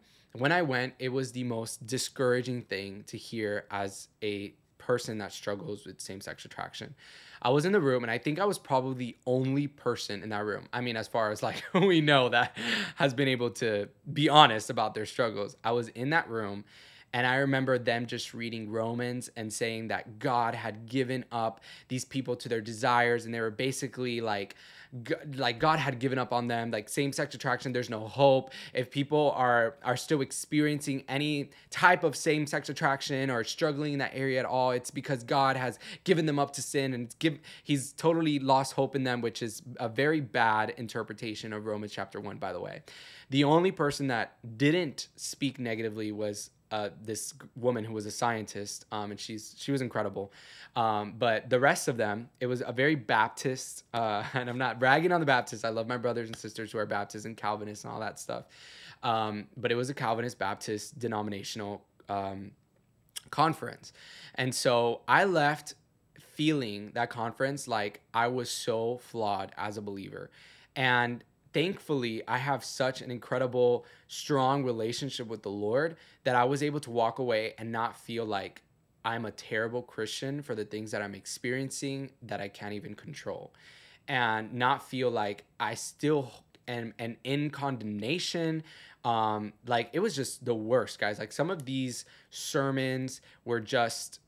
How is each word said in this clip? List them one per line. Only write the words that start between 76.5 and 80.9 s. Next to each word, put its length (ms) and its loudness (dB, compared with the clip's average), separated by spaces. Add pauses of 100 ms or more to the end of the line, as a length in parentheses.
able 160 -2
to 100 -10
walk 300 2
away 400 0
and 120 -8
not 240 -2
feel 300 -6
like 380 -6 (420)
I'm 200 -2
a 60 -6
terrible 520 -4
Christian 580 -6
for 140 -6
the 100 -4
things 260 -8